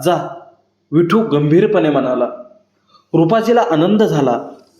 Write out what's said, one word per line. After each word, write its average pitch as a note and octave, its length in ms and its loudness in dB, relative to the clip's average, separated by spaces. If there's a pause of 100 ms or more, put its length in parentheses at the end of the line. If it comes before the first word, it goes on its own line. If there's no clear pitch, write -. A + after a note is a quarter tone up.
जा," E3+ 220 -2 (640)
विठू F3 300 2
गंभीरपणे D#3+ 680 0
म्हणाला. B2+ 360 -2 (880)
रुपाजीला G#3 480 2 (100)
आनंद G3 320 2
झाला. C#3 460 -2 (300)